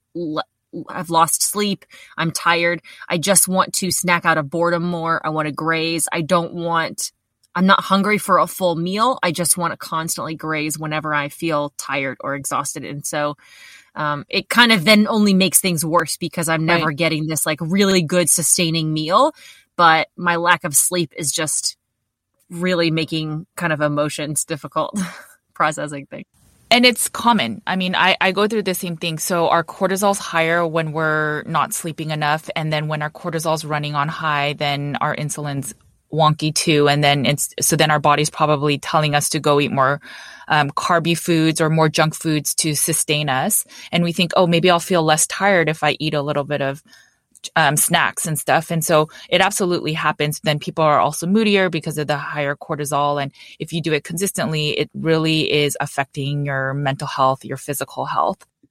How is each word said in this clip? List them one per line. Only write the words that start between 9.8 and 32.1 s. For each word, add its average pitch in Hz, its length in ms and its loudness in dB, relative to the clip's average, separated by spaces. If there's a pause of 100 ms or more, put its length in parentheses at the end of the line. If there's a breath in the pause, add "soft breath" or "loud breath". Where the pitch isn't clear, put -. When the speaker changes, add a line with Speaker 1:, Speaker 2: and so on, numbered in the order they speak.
Speaker 1:
graze 151 440 -4
whenever 156 360 -4
I 143 160 -2
feel 147 480 -2
tired 135 420 -4
or 139 140 -6
exhausted. 139 500 -6
And 143 200 -10
so, 147 320 -4 (580 loud breath)
um, 147 340 -4
it - 220 -4
kind 233 200 6
of 180 140 4
then 208 240 6
only 208 240 4
makes 185 260 4
things 170 260 0
worse 160 340 0
because 170 320 -4
I'm 160 160 0
never 170 220 2
Speaker 2:
Right. 147 80 -4
Speaker 1:
getting 160 300 0
this, 156 200 -2
like, 156 160 -2
really 190 400 2
good 175 260 2
sustaining 160 640 0
meal. 185 400 4 (420 loud breath)
But 160 420 4
my 175 200 0
lack 170 280 2
of 151 120 -2
sleep 175 400 0
is 143 160 -4
just - 440 -4 (760)
really 170 400 0
making 156 560 -4 (100)
kind 170 160 -2
of 147 80 -2
emotions 147 640 -2
difficult 156 540 -6 (280 loud breath)
<laughs> - 280 -20
processing 151 520 -4
things. - 200 -16 (440)
Speaker 2:
And 240 140 6
it's 247 240 2
common. 151 580 0
I 185 100 -2
mean, 185 180 -2
I, 185 260 4
I 190 100 2
go 196 160 2
through 214 180 -2
the 185 100 -2
same 175 240 -8
thing. 165 200 -6
So 170 300 0
our 165 160 2
cortisol's 196 540 -2
higher 170 480 0
when 160 260 -2
we're 156 520 -2
not 147 280 -2
sleeping 156 380 -8